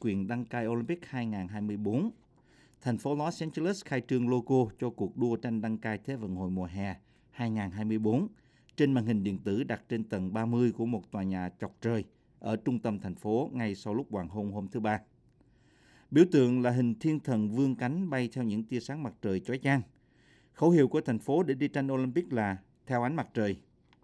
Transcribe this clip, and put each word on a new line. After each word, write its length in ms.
quyền 260
đăng 180
cai 220
Olympic 400
hai 200
ngàn 220
hai 120
mươi 160
bốn. 340
Thành 180
phố 160
Los 280
Angeles 420
khai 240
trương 200
logo 500
cho 120
cuộc 260
đua 200
tranh 240
đăng 180
cai 200
Thế 180
vận 200
hội 140
mùa 160
hè 300
hai 200
ngàn 200
hai 140
mươi 140
bốn 300
trên 160
màn 140
hình 160
điện 160
tử 260
đặt 240
trên 160
tầng 280
ba 140
mươi 260
của 140
một 240
tòa 120
nhà 280
chọc 200
trời 240
ở 180
trung 220
tâm 200
thành 160
phố 380
ngay 220
sau 200
lúc 160
hoàng 180
hôn 240
hôm 160
thứ 120
Ba. 200
Biểu 220
tượng 300
là 80
hình 240
thiên 260
thần 280
vươn 260
cánh 360
bay 220
theo 120
những 200
tia 160
sáng 220
mặt 200
trời 180
chói 180
chang. 220
Khẩu 180
hiệu 180
của 120
thành 180
phố 240
để 120
đi 140
tranh 240
Olympic 400
là 240
"Theo 160
ánh 140
mặt 180
trời". 220